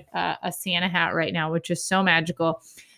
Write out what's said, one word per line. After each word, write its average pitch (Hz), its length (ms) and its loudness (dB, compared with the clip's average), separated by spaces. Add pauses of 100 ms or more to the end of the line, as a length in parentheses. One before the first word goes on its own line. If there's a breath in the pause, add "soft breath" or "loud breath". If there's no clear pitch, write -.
(120)
a, 190 60 -6
a, 175 240 -2
a 180 80 -4
Santa 180 380 -2
hat 170 240 0
right 160 200 0
now, 160 180 0
which 165 180 -2
is 175 140 -4
so 190 200 2
magical. 165 580 2 (360 soft breath)